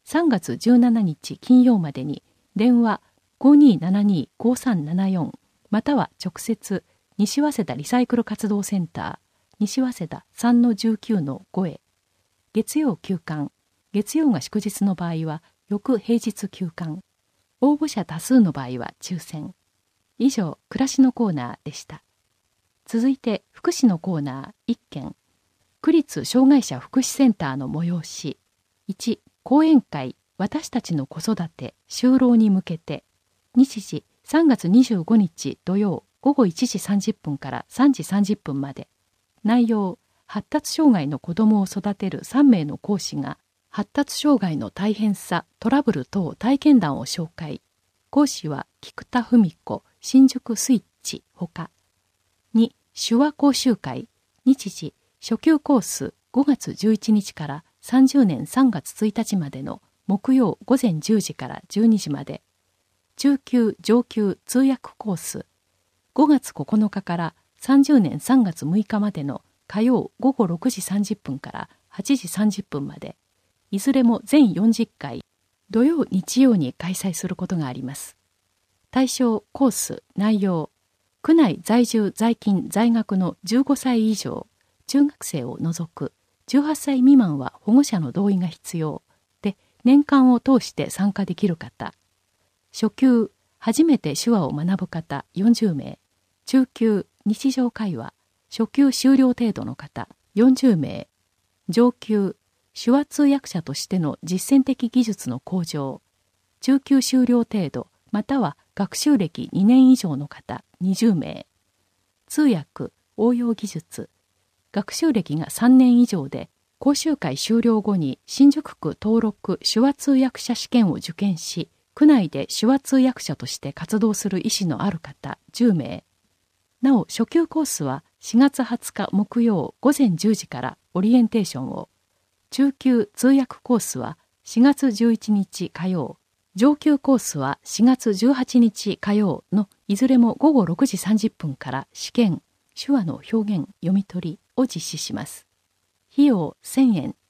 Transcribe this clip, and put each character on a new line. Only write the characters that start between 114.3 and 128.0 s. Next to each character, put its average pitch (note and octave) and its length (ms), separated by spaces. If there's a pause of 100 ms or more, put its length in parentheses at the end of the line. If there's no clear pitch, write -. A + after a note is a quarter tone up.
学 - 200
習 D#4+ 220
歴 E3+ 220
が D#3+ 120
三 B3+ 300
年 B3 220
以 A#3+ 60
上 D#3+ 220
で、 - 220 (280)
講 C#4+ 160
習 D4+ 220
会 C#3+ 220
終 A3+ 240
了 A3+ 180
後 G3+ 160
に C#3+ 300
新 C#4 260
宿 - 240
区 - 240
登 A3 220
録 G3+ 420
手 - 160
話 C#4 140
通 - 180
訳 C4 260
者 - 160
試 - 140
験 A3+ 220
を - 60
受 - 180
験 G3 240
し、 - 320 (240)
区 - 100
内 B3+ 240
で - 200
手 - 180
話 C4+ 140
通 - 160
訳 B3+ 260
者 D3+ 140
と B2 100
し - 120
て C#3 140
活 G#3+ 260
動 G#3+ 140
す G#3 160
る F#3 180
意 A3+ 40 (100)
思 F#3+ 80
の B2+ 140
あ G3+ 80
る E3+ 80
方、 - 400 (140)
十 A#3 200
名。 C#3+ 320 (800)
な C4 160
お、 E3 60
初 - 200
級 E4 220
コ D#4 160
ー - 20
ス - 200
は C3+ 200 (160)